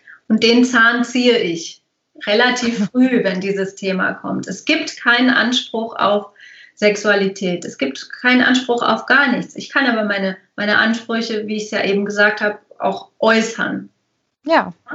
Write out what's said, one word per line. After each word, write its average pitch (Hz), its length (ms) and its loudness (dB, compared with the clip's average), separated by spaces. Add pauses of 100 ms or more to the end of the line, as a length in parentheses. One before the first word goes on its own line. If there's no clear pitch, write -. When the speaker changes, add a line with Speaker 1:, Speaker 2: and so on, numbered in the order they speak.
(280)
Speaker 1:
Und 220 140 2
den 240 240 6
Zahn 240 380 2
ziehe 247 340 2
ich - 460 -6 (420)
relativ 233 640 0
Speaker 2:
<laughs> - 40 -12
Speaker 1:
früh, 254 320 2
wenn 185 180 -2
dieses 190 340 -4
Thema 190 380 -2
kommt. - 340 -8
Es 185 180 -12
gibt - 340 -2
keinen 247 300 2
Anspruch 226 640 -2
auf 208 320 0 (460)
Sexualität. 196 920 0
Es - 120 -12
gibt - 340 -6
keinen 247 300 2
Anspruch 247 400 2
auf - 240 0
gar 269 260 4
nichts. 190 240 -4
Ich - 140 -12
kann 277 160 -2
aber 220 200 0
meine, 190 320 -4 (180)
meine 208 240 0
Ansprüche, 226 640 -2
wie 214 120 -4
ich 208 80 -6
es - 60 -12
ja 208 120 -2
eben 196 200 0
gesagt 208 380 0
habe, 208 160 -2 (220)
auch - 300 -4 (100)
äußern. - 680 0 (560)
Speaker 2:
Ja. 269 280 0 (220)